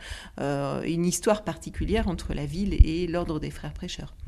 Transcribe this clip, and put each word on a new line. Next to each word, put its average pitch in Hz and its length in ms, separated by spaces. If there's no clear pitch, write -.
euh, 139 440
une 165 240
histoire 208 380
particulière 185 640
entre - 260
la 143 100
ville 175 300
et 170 200
l'ordre 165 340
des 143 100
frères 147 220
prêcheurs. - 420